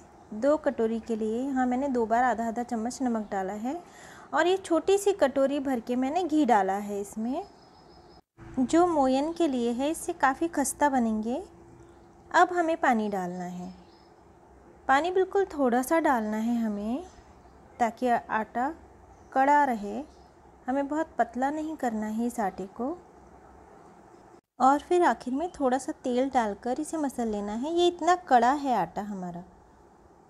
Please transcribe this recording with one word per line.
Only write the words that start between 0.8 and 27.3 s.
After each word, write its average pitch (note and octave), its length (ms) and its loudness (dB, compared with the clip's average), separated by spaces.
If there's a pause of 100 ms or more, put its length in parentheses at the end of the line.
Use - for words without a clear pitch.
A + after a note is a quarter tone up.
के A3+ 160 -6
लिए A3 220 -2
यहाँ C4 280 -2
मैंने B3+ 220 0
दो A#3+ 180 0
बार A#3 180 2
आधा A#3 240 0
आधा A3+ 140 -4
चम्मच A#3 400 -6
नमक A3+ 280 -2
डाला F#3+ 240 -4
है। A#3 200 -6 (600)
और D#4 120 4
ये F#4 120 4
छोटी E4+ 400 2
सी G4+ 140 2
कटोरी C#4 480 2
भर C4 200 -2
के B3 160 -4
मैंने C4+ 260 0
घी D4+ 240 2
डाला G3 280 4
है G#3 260 -6
इसमें, A#3 420 -6 (1200)
जो D#4+ 260 4
मोयन C#4+ 460 2
के E4+ 160 0
लिए A#3+ 240 0
है, C4+ 180 -2
इससे E4 220 -6
काफ़ी C#4+ 360 0
खस्ता D4 400 0
बनेंगे। A#3 540 0 (880)
अब F4+ 220 4
हमें E4 240 0
पानी A3+ 320 0
डालना F3+ 360 -6
है। F3+ 280 -10 (1160)
पानी D4 220 4
बिल्कुल F#4 400 2
थोड़ा C4 320 2
सा E4 180 2
डालना A3+ 360 0
है A3+ 200 0
हमें, A3+ 480 -4 (760)
ताकि - 280 -2
आटा A#3 640 -2 (600)
कड़ा C#4+ 320 4
रहे। A3 380 -4 (640)
हमें C#4 220 -2
बहुत D#4 300 -4
पतला B3 320 0
नहीं D#4 260 -6
करना A3 320 -4
है A3 180 -2
इस A#3 140 -4
आटे F#3+ 320 -4
को। C#4 240 -6 (1600)
और C4+ 180 6
फिर F4+ 260 2
आखिर B3 300 0
में D#4+ 180 -2
थोड़ा C4 260 0
सा - 160 -6
तेल B3+ 360 -2
डालकर A#3+ 500 -2
इसे D#4 160 -6
मसल B3+ 320 -2
लेना G#3 260 -4